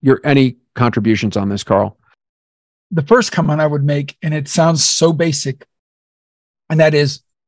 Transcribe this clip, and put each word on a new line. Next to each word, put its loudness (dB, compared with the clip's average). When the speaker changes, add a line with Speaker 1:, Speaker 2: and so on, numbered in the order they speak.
Speaker 1:
Your, 2
any 2
contributions 0
on -2
this, -6
Carl? 0
Speaker 2:
The -2
first 2
comment -2
I 2
would -2
make, -4
and -4
it -6
sounds 0
so 2
basic, -4
and 0
that 4
is, -2